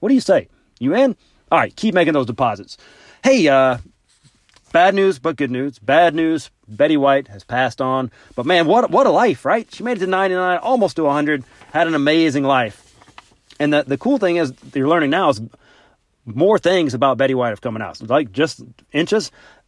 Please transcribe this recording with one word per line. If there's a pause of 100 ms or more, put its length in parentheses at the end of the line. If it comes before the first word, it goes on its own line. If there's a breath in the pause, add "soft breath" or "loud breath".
What
do
you
say? (320)
You
in? (360)
All
right,
keep
making
those
deposits. (440 soft breath)
Hey,
uh, (920)
bad
news,
but
good
news.
Bad
news, (160)
Betty
White
has
passed
on. (240 soft breath)
But
man,
what,
what
a
life,
right?
She
made
it
to
ninety-nine,
almost
to
a
hundred, (280 loud breath)
had
an
amazing
life. (760)
And
the,
the
cool
thing
is, (220)
you're
learning
now
is (840 soft breath)
more
things
about
Betty
White
have
coming
out.
Like
just (320)
inches, (360 soft breath)